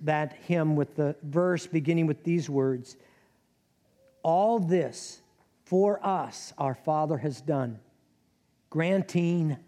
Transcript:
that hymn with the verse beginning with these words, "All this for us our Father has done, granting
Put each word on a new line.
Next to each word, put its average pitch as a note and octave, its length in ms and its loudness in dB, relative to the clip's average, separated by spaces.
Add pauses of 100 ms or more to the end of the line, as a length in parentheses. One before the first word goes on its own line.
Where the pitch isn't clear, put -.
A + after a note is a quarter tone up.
that D3+ 300 0
hymn D#3+ 420 0
with C#3+ 180 0
the D3 300 -2
verse E3+ 420 0
beginning D#3+ 400 0
with D3 160 -2
these E3+ 260 0
words, C3 480 -2 (1300)
"All G3+ 380 2
this E3 640 -2 (420)
for G3 420 2
us D#3+ 500 -4
our C3+ 180 -2
Father D#3 440 0
has C3 220 -6
done, C3 400 -4 (880)
granting E3+ 880 0 (120)